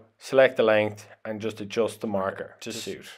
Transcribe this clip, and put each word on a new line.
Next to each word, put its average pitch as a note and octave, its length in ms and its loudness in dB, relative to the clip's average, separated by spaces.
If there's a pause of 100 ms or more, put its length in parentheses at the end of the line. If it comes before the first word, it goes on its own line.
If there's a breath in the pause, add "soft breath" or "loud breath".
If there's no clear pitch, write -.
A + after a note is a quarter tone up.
(160)
select C3+ 400 4
the B2 60 2
length, G#2+ 440 2 (160)
and A2 160 -8
just G#2+ 220 -8
adjust G#2 400 -4
the A#2+ 60 -8
marker G2 540 -6
to A2+ 120 -12
suit. G2+ 340 -12 (100)